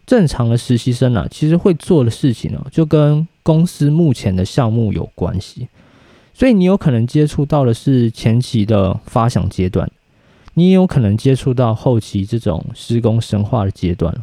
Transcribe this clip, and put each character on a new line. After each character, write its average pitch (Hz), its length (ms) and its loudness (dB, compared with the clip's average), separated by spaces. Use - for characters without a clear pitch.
正 226 180 4
常 120 240 -2
的 117 80 2
实 120 200 0
习 123 160 -2
生 123 240 0
啊， 85 140 -2
其 - 180 -4
实 165 80 2
会 180 180 2
做 147 300 0
的 113 60 2
事 131 220 -2
情 - 220 -8
哦， 135 160 -10
就 165 160 0
跟 151 400 2
公 160 240 2
司 147 240 -2
目 156 240 2
前 92 220 -2
的 92 80 0
项 113 280 -2
目 110 200 0
有 82 240 -6
关 90 240 -4
系。 - 260 -14
所 262 160 0
以 254 40 4
你 185 120 4
有 190 120 4
可 165 140 0
能 117 160 2
接 151 200 0
触 147 200 -2
到 147 180 0
的 117 80 2
是 120 380 0
前 113 300 0
期 107 260 -2
的 101 400 0
发 113 220 0
想 - 200 -2
阶 92 200 -2
段， - 200 -2
你 175 160 4
也 190 40 6
有 185 100 4
可 180 140 0
能 104 180 2
接 135 180 2
触 127 200 -2
到 120 180 0
后 113 280 0
期 101 260 -4
这 113 140 -4
种 82 240 -4
施 - 260 -4
工 113 200 0
深 104 240 -4
化 104 200 -2
的 98 60 -2
阶 87 240 -4
段。 - 180 -2